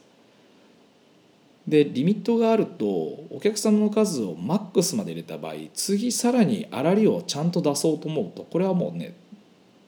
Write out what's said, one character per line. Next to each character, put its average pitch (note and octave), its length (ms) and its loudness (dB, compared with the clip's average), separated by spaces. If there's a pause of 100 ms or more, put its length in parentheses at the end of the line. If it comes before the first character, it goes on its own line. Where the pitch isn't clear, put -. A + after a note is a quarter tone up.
(1700)
で、 D3+ 160 6
リ C3 200 -2
ミ G#3 140 4
ッ - 40 -10
ト A#3 160 2
が A3+ 140 4
あ A3 60 4
る G#3+ 100 0
と、 - 180 -6
お G2 560 -4
客 G#3+ 160 0
様 G#3+ 220 4
の G#3 100 2
数 G3+ 320 0
を F2+ 140 -4
マ G2+ 200 -2
ッ - 120 0
ク F#3+ 160 2
ス D3 120 -2
ま G2+ 80 -2
で E2+ 80 -8
入 E2 100 -8
れ - 60 -16
た D#2+ 100 -10
場 D#2+ 120 -10
合、 D#2+ 40 -10 (200)
次 G#3 380 -2
さ A#3+ 200 0
ら A#3+ 120 4
に A#2+ 280 0
粗 D3 220 2
利 G#3+ 140 4
を G2+ 160 0
ち - 120 -6
ゃ C#3+ 80 -2
ん E3+ 80 0
と E3+ 100 0
出 D3 140 0
そ D#3+ 180 0
う D3 60 -4
と D3+ 80 -8
思 D3+ 140 -2
う F#2 100 -8
と、 - 120 -14
こ - 160 -4
れ F#3 60 2
は F#3+ 80 0
も F3 200 -2
う E3+ 40 -10
ね、 - 180 -10 (720)